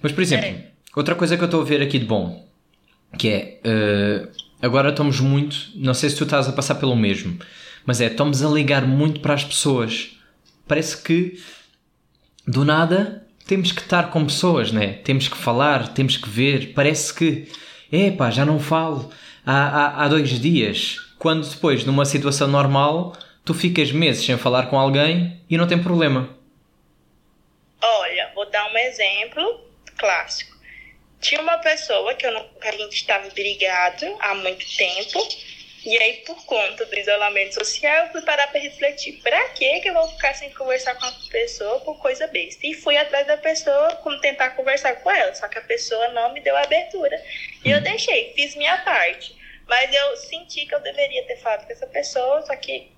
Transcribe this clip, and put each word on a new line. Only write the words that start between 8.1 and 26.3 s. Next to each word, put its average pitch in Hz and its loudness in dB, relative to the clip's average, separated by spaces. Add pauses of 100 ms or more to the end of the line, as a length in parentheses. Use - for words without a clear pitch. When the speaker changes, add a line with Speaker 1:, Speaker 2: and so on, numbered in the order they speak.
Speaker 1:
a 151 2
ligar 139 2
muito 147 2
para 147 0
as 139 0
pessoas. - -2 (580)
Parece 160 -2
que, 180 0 (1040)
do 131 2
nada, 165 2 (180)
temos 190 0
que - -8
estar 175 0
com 156 2
pessoas, 139 2
né? 101 0
Temos 135 2
que - -6
falar, 131 2
temos 135 2
que - -8
ver. 135 2
Parece 147 2
que, 143 0 (400)
epá, 156 2
já 131 2
não 151 4
falo 156 0 (340)
há, 139 4
há, 143 2
há - 2
dois 143 4 (100)
dias. 123 0 (220)
Quando 160 0
depois, 135 0
numa 139 2
situação 139 0
normal, 143 2 (300)
tu 170 -2
ficas 165 2
meses 151 2
sem 123 2
falar 127 2
com 135 2
alguém 151 2
e 165 2
não 170 4
tem 175 2
problema. 160 0 (1400)